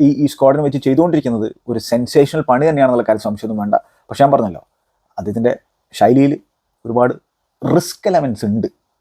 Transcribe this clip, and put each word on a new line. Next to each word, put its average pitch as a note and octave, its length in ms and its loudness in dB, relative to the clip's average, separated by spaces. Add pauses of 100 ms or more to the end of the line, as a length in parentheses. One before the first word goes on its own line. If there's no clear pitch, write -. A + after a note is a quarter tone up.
ഈ, C#3+ 240 4
ഈ - 20 2
സ്ക്വാഡിനെ C#3 360 2
വെച്ച് C#3+ 160 -2
ചെയ്തുകൊണ്ടിരിക്കുന്നത് C3+ 760 0 (160)
ഒരു A#2+ 100 -4
സെൻസേഷണൽ C3 640 0
പണി C#3 280 0
തന്നെയാണെന്നുള്ള B2+ 400 2
കാര്യം G#2+ 120 0
സംശയമൊന്നും G#2+ 420 -6
വേണ്ട. G#2 120 -2 (360)
പക്ഷെ - 140 2
ഞാൻ - 80 4
പറഞ്ഞല്ലോ, G#2+ 300 -2 (560)
അദ്ദേഹത്തിന്റെ A2+ 400 -2 (360)
ശൈലിയിൽ C3+ 440 2 (460)
ഒരുപാട് A#2+ 300 0 (480)
റിസ്ക് D#3 460 -2
എലമെന്റ്സ് C#3+ 360 -2
ഉണ്ട്, G#2+ 240 -2 (320)